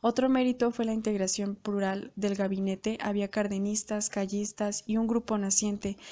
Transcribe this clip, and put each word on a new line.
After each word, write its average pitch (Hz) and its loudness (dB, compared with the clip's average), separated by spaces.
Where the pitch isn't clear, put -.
Otro 240 2
mérito 254 4
fue 233 -2
la 226 0
integración 202 0
plural 196 -2
del 196 0
gabinete. 196 0
Había 202 0
cardenistas, 208 -2
callistas 202 -2
y 220 0
un 226 2
grupo 226 0
naciente, 202 0